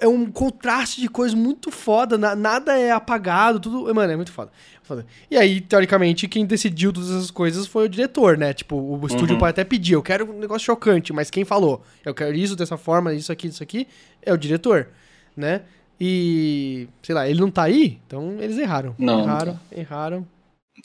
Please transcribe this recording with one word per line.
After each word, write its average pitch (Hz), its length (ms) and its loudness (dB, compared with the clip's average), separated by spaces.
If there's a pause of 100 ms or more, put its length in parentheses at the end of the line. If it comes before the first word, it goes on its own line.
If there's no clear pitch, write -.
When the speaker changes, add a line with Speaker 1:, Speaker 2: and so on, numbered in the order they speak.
Speaker 1:
é 226 60 4
um 240 220 2
contraste 254 680 -2
de 247 80 -2
cores 240 260 -2
muito 254 380 -2
foda, 226 440 0
na-, 208 200 0
nada 262 420 0
é 240 140 2
apagado, 220 680 2
tudo, 226 340 -4
mano, 202 200 2
é 156 40 -2
muito 175 140 -6
foda, - 220 -14 (320)
foda. 120 200 -12 (240)
E 294 80 0
aí, 196 240 6
teoricamente, 185 680 2
quem 214 180 0
decidiu 196 460 0
todas 180 180 -8
essas 185 220 -4
coisas 175 340 -2
foi 220 200 0
o - 20 0
diretor, 208 500 4
né? 147 140 0
Tipo, - 240 -8
o 143 320 -4
estúdio 127 260 2
Speaker 2:
Uhum. - 60 2
Speaker 1:
pode 170 100 4
até 190 140 0
pedir, 185 300 0
"Eu 147 80 4
quero 214 280 -2
um 214 80 -12
negócio 214 280 -6
chocante", 208 460 2
mas 151 180 -4
quem 196 140 -2
falou, 185 380 2 (220)
"Eu 143 100 -8
quero 147 220 -4
isso 196 180 -2
dessa 170 220 -6
forma, 165 360 -2
isso 151 200 -6
aqui, 170 160 -10
isso 156 140 -14
aqui", 226 260 -8 (340)
é 202 100 0
o 175 40 4
diretor, 160 500 0 (500)
né? 160 260 -4 (420)
E, 151 840 -2 (120)
sei - 140 -6
lá, 139 140 0
ele 160 120 2
não 196 100 2
tá 185 120 0
aí, 190 440 4
então 160 340 -10
eles 220 180 -6
erraram. 143 400 -4
Speaker 2:
Não, 240 200 2
não 214 60 0
Speaker 1:
Erraram, 165 300 -2
Speaker 2:
tá. 170 60 -14 (200)
Speaker 1:
erraram. 151 380 -8 (580)
Speaker 3:
Não - 80 -20